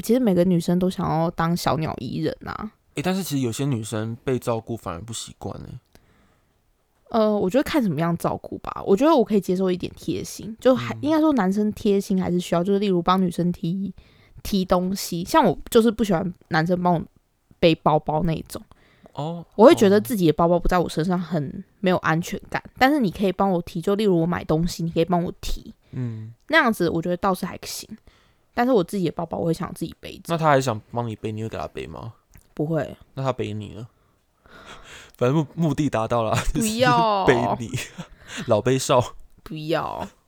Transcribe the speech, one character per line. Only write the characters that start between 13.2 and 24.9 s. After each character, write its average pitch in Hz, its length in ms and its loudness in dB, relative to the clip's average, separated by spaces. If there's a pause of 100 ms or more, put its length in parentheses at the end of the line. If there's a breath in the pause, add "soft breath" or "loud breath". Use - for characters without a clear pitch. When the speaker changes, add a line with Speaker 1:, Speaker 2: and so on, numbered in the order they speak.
Speaker 1:
女 180 100 2
生 175 220 0
提， 190 420 -6 (480 soft breath)
提 190 220 0
东 185 320 0
西。 175 260 -6
像 311 220 2
我 180 120 4 (140)
就 233 100 6
是 226 100 6
不 220 120 0
喜 202 100 0
欢 170 220 -2 (140)
男 160 180 0
生 180 160 0
帮 180 120 2
我 160 80 0 (580)
背 165 120 8
包 151 260 2
包 151 260 -2
那 165 80 0
一 160 160 -6
种。 - 120 -12 (520 soft breath)
Speaker 2:
哦。 165 320 -8 (100)
Speaker 1:
我 214 120 8
会 330 100 10
觉 208 120 6
得 202 120 4
自 220 160 -4
己 180 100 2
的 151 60 6
包 170 160 2
包 175 100 4
不 - 80 -2
在 180 100 2
我 170 120 0
身 - 160 -2
上 180 160 0
很 170 420 -6 (160)
没 190 100 -2
有 180 100 4
安 160 220 -2
全 - 200 -8 (100)
感， - 100 -6 (180)
但 262 120 4
是 302 80 2
你 214 140 0
可 202 120 -4
以 190 60 2
帮 196 180 0
我 175 140 0
提， - 180 -10
就 202 140 0
例 202 80 0
如 190 180 4
我 165 60 2
买 175 160 -2
东 165 240 0
西， 175 160 -6
你 165 80 -4